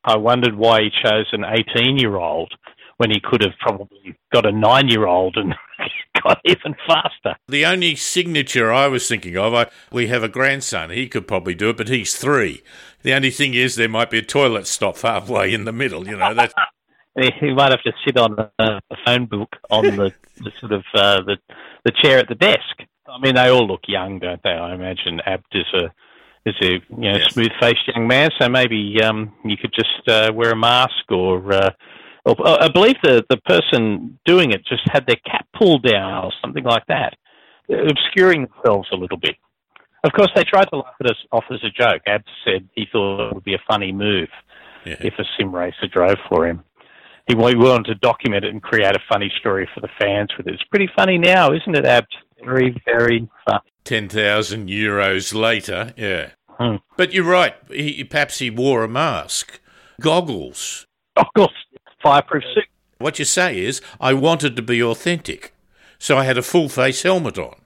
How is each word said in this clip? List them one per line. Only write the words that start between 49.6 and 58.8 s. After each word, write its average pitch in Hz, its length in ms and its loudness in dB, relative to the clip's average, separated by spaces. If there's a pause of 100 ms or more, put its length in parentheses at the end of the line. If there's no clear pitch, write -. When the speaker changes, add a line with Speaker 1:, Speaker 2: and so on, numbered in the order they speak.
Speaker 1:
for 113 60 -14
the 101 80 -10 (100)
fans 104 380 -2
with 92 100 -12
it. 90 80 -6
It's - 100 -10
pretty 196 300 0
funny 190 220 2
now, 175 380 4
isn't 165 200 -4
it, 139 120 0
Abd? 120 280 2 (300)
Very, 127 400 0
very 117 420 0 (220)
funny. 104 120 0 (240)
Speaker 2:
Ten 104 260 -4
thousand 104 580 -2
euros 98 680 -2
later, 110 600 -4
yeah. 92 340 -6 (200)
Speaker 1:
Hmm. 117 260 -4 (220)
Speaker 2:
But 180 160 -2
you're 185 100 0
right. 175 300 2 (160)
He, 147 340 -8
perhaps 147 360 -4
he 123 100 -6
wore 120 340 0